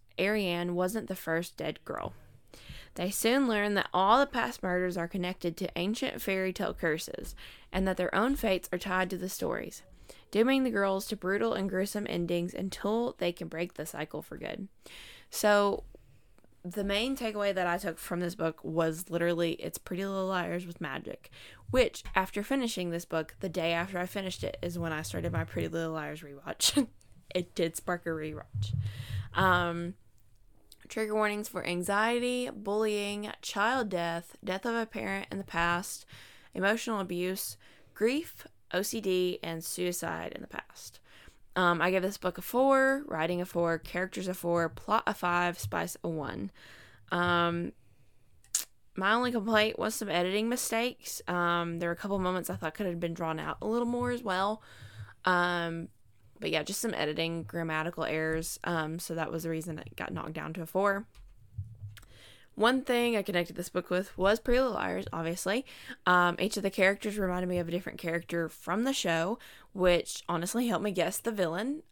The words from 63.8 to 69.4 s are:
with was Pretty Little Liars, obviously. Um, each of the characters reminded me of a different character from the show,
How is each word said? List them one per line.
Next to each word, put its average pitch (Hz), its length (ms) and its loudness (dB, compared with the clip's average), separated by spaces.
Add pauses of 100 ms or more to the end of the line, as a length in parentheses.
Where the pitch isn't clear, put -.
with 185 300 -2
was 202 220 4
Pretty 247 180 4
Little 254 160 2
Liars, 185 380 -2
obviously. 180 520 -2 (420)
Um, 175 340 8
each 185 160 0
of 190 80 0
the 196 60 2
characters 202 460 2
reminded 180 320 0
me 180 100 0
of 170 100 -2
a - 20 -4
different 180 300 -4
character 170 480 -2
from 190 340 -2
the 269 100 2
show, 180 460 0 (340)